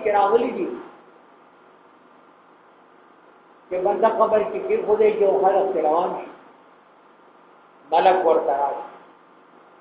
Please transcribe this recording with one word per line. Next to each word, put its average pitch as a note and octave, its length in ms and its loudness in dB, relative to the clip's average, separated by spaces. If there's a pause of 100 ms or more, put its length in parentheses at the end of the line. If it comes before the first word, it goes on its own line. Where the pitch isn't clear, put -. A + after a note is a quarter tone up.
کې G#3+ 80 0
راغلی G#3 400 2
دي F#3+ 240 -8 (3000)
چې F3+ 140 -6
بنده G3 240 0
قبر G#3+ 320 2
کې G3 280 -4
کېښودی G#3 520 0
چې G3+ 40 2
او F#3+ 180 2
خلک F#3+ 340 0
ترې D#3+ 60 -2
روان E3 380 0
شي، - 120 -16 (1600)
ملک F3+ 300 4
ورته D3 320 2
راشي، C3+ 240 -4 (1000)